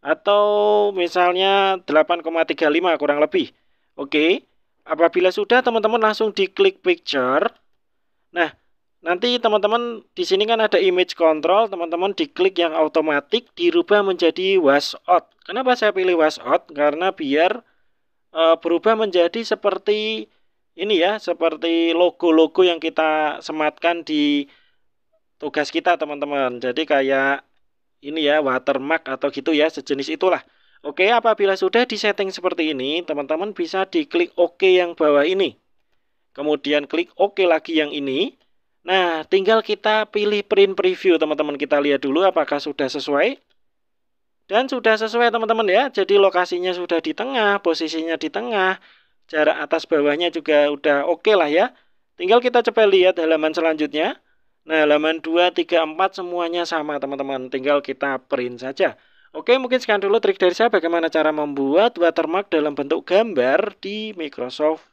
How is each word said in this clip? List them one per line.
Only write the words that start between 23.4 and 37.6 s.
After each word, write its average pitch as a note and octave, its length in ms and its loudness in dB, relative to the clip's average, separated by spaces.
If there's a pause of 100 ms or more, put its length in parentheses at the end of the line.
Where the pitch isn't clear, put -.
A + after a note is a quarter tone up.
sematkan D#3 640 -4
di D3 480 -2 (880)
tugas D3 320 -4
kita, E3 240 0
teman-teman. C#3+ 640 -4
Jadi B2+ 240 -4
kayak C3+ 560 0 (640)
ini D3+ 240 -4
ya, D3+ 160 2
watermark C3+ 640 -2
atau C3+ 240 -4
gitu D3 240 -2
ya, D3 80 2
sejenis D3 560 -6
itulah. F#3 240 0 (400)
Oke, D3+ 240 0
apabila A3 480 2
sudah A#3 320 0
disetting G3+ 400 -2
seperti E3+ 480 -4
ini, C#3 240 -4
teman-teman D#3 560 -6
bisa F#3+ 320 -4
diklik E3+ 480 -2
oke F3 320 2
yang F3+ 240 4
bawah D3 320 2
ini. F3+ 320 -2 (800)
Kemudian D3 480 -2
klik E3 320 -4
oke G3+ 320 0
lagi D#3+ 320 0